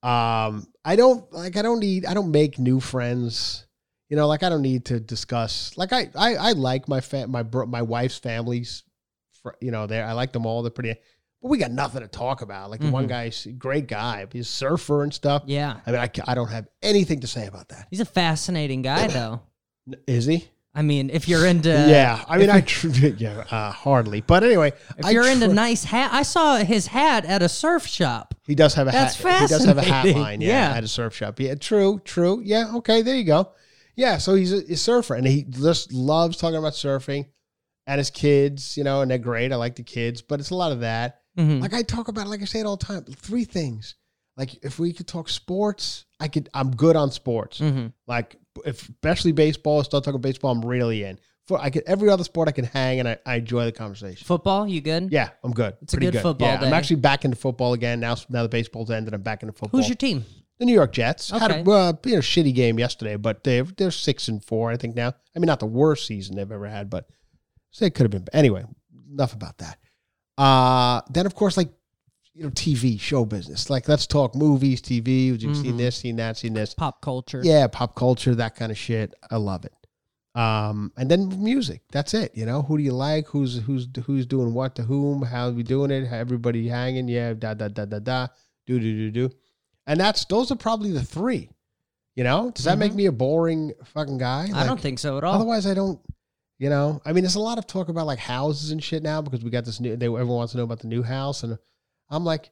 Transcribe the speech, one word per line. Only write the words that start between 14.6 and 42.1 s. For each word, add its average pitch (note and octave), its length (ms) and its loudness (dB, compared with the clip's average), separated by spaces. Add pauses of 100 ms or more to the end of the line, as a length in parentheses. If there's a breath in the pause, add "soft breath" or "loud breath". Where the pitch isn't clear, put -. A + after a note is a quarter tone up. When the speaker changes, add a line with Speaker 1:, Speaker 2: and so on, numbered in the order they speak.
Speaker 1:
and C#3+ 100 -4
stuff. C#3+ 340 0
Speaker 2:
Yeah. C#3+ 380 -4
Speaker 1:
I A#2 60 -6
mean, A#2+ 100 0
I, A#2+ 60 0
ca-, - 220 -6
I B2 80 0
don't A#2 140 -4
have A2+ 180 -8 (140)
anything G3 380 2
to B2 60 -10
say A2 220 -8
about G2 220 -18
that. - 200 -20
Speaker 2:
He's F#3 100 -8
a A#3 40 2
fascinating D#3+ 800 -2
guy, D#3 260 0
though. A#2 320 -4 (480)
Speaker 1:
N-, C3+ 80 -12 (100)
is A#2+ 200 2
he? E3 220 0 (240)
Speaker 2:
I D3+ 100 -2
mean, C#3+ 260 2
if D3 180 -4
you're E3 200 4
into E3+ 240 4
Speaker 1:
Yeah, D3 580 8
I E3 80 0
mean, G3+ 140 8
Speaker 2:
if G3+ 40 6
Speaker 1:
I G3 40 12
Speaker 2:
you're F3+ 80 6
Speaker 1:
tr-, C#3+ 400 2
<laughs> G#2+ 120 2
yeah, A2 320 -6
uh, G#2+ 220 -4
hardly. A2 480 2
But F3 240 4
anyway, F3 280 6 (260 loud breath)
Speaker 2:
if D3 80 -4
Speaker 1:
I G3 40 2
Speaker 2:
you're A#3 160 6
into B3+ 220 6
Speaker 1:
tr- F#3+ 60 6
Speaker 2:
nice A#3 300 2
hat, A#3+ 280 0
I C4 100 2
saw D4 360 4
his G3+ 300 2
hat B3+ 360 2
at F3+ 180 2
a F3 60 4
surf D#4+ 380 0
shop. B2 480 -2 (120)
Speaker 1:
He D3 80 0
does D3 200 8
have C#3 120 2
a C3 40 2
Speaker 2:
That's C4 300 4
Speaker 1:
hat. F#4 200 4
He - 80 6
does D3+ 160 4
have F3 140 8
a C#3 40 4
hat - 60 4 (160)
Speaker 2:
fascinating. F#3+ 180 6
Speaker 1:
line. - 200 -4
Yeah, G#3 300 4
Speaker 2:
Yeah. B2 40 0
Speaker 1:
at A2+ 80 -2
a G#2+ 40 -6
surf A#2 260 -4
shop. G#2 260 -8
Yeah, C3 140 -2
true, G3 500 2
true. F3+ 400 2
Yeah, G#3+ 320 0
okay, A3+ 260 4
there B3+ 140 0
you B3 80 0
go. D#3 280 2 (420 soft breath)
Yeah, A#3 240 2
so F#3 160 2
he's F#3 180 4
a, G3+ 60 2 (120)
a E3+ 60 -2
surfer, A#3 380 2
and B2+ 120 0
he C#3 180 2
just C3+ 500 0
loves D3+ 420 2
talking E3 220 -2
about D#3 160 -2
surfing, C#3 500 -4 (600)
and C#3 100 -4
his C#3+ 140 -2
kids, C#3 640 2
you C#3+ 80 -2
know, C#3 160 0
and C3 100 2
they're B2+ 60 2
great. A#2+ 380 -2
I - 20 -2
like A#2+ 200 -4
the B2 60 -14
kids, A#2 380 -4
but C#3+ 200 -6
it's C#3+ 100 -8
a F3+ 40 -4
lot F3 180 -2
of A#2+ 80 -4
that. A#2 420 -4 (160)
Speaker 2:
Mm-hmm. D3+ 220 4
Speaker 1:
Like, D3 120 -4
I A#3 120 -2
talk A3+ 240 -4
about, G#3 180 -8